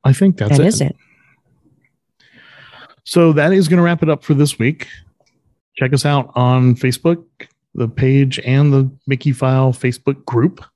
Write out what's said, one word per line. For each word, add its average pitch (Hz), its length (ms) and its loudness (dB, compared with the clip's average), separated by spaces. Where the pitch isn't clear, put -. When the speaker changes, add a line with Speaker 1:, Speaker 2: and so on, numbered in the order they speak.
Speaker 1:
I 135 100 2
think 190 240 2
that's 107 200 0
Speaker 2:
That 156 60 4
Speaker 1:
it. 175 40 2
Speaker 2:
is 220 140 -2
it. 139 140 -4
Speaker 1:
So 165 300 2
that 143 200 2
is 190 140 2
gonna 175 140 2
wrap 170 220 0
it 156 60 0
up 147 140 -4
for 156 100 -2
this 143 260 0
week. 135 280 -4
Check 131 160 -2
us 139 120 -2
out 143 300 -2
on 123 400 2
Facebook, 147 480 -4
the 117 140 -6
page, 135 580 0
and 139 280 2
the 135 160 0
Mickey 135 240 -2
File 131 420 0
Facebook 131 520 -6
group. 110 380 -2